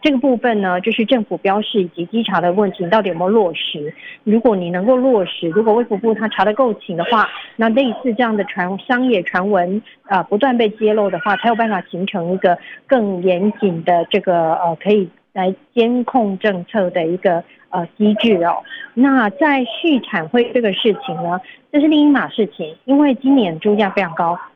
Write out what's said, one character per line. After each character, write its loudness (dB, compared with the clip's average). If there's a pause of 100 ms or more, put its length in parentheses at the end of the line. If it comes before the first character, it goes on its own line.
这 2
个 2
部 2
分 0
呢， 0
就 -2
是 0
政 0
府 -8
标 0
示 -2
以 -2
及 -8
稽 -2
查 -2
的 0
问 0
题 -6
到 2
底 -2
有 -2
没 -2
有 0
落 2
实。 -8 (300)
如 2
果 2
你 -4
能 -2
够 4
落 2
实， -6
如 0
果 4
卫 2
福 -2
部 0
它 -4
查 0
得 0
够 2
勤 -10
的 -4
话， 2 (280)
那 2
类 2 (120)
似 0
这 0
样 0
的 0
传-， -6
商 0
业 2
传 -2
闻， 0 (240)
呃， 0
不 -2
断 2
被 2
揭 0
露 0
的 -4
话， 0
才 0
有 2
办 0
法 -2
形 -6
成 -4
一 -2
个 2 (300)
更 0
严 2
谨 -2
的 2
这 -2
个， 0
呃， -2
可 0
以 2 (240)
来 -2 (220)
监 2
控 0
政 -2
策 -2
的 -2
一 -2
个， 0 (280)
呃， -4 (100)
机 2
制 2 (100)
哦。 -2 (320)
那 4
在 0
续 -2
产 -6
会 0
这 2
个 0
事 0 (100)
情 -8
呢， -4 (320)
这 2
是 4
另 4
一 6
码 2
事 -2
情， -12
因 2
为 4
今 2
年 0
猪 2
价 2
非 -2
常 -6
高 -2 (180)